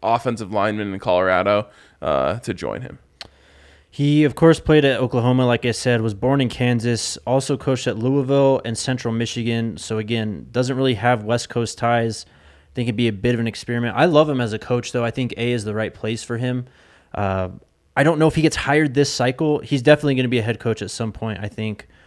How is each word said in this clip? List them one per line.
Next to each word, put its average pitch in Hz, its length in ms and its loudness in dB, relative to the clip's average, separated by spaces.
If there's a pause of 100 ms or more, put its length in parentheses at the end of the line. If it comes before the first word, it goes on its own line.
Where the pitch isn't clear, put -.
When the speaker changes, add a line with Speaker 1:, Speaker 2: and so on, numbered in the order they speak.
Speaker 1:
offensive 113 500 -2
linemen 104 400 -2
in 95 60 -8
Colorado, 92 720 2 (340)
uh, 76 380 0
to 120 120 -8
join 62 300 -8
him. - 160 -14 (920)
Speaker 2:
He, 147 340 2
of 131 100 2
course, 165 260 6
played 151 240 6
at 127 160 2
Oklahoma, 127 460 2
like 120 180 2
I 123 60 2
said, 120 320 0
was 110 120 -2
born 131 260 0
in 127 80 0
Kansas, 120 680 -2 (100)
also 131 300 0
coached 127 300 -2
at 107 100 -2
Louisville 135 680 2
and 113 120 -4
Central 123 380 -4
Michigan. 113 640 -2
So, 110 200 -6
again, 107 540 -4
doesn't 127 240 0
really 131 180 2
have 107 300 2
West 117 240 -2
Coast 117 300 -4
ties. 117 500 0
I - 460 -20
think 120 140 -2
it'd 107 80 -2
be 117 120 2
a 110 40 0
bit 113 220 0
of 117 60 0
an 117 60 -2
experiment. 117 500 -4
I 139 80 4
love 156 240 6
him 135 120 -2
as 113 120 -2
a 107 60 -4
coach, - 340 -4
though. 120 120 0
I 117 60 -2
think 123 260 -4
A 120 160 -2
is 113 120 -2
the 107 100 -4
right 110 200 -4
place 110 280 -6
for 120 140 -6
him. 127 300 -4 (480)
Uh, 95 340 -2 (480)
I 139 60 2
don't 156 160 4
know 156 100 4
if - 60 0
he 160 80 2
gets 156 140 2
hired 147 360 0
this 139 180 2
cycle. 131 500 0
He's 139 220 -2
definitely 147 340 4
gonna 127 120 0
be 120 100 0
a 110 40 0
head 110 180 -4
coach 113 220 -4
at 92 80 -8
some 113 200 -6
point, 107 300 -6
I 101 80 -6
think. 107 400 -8 (180)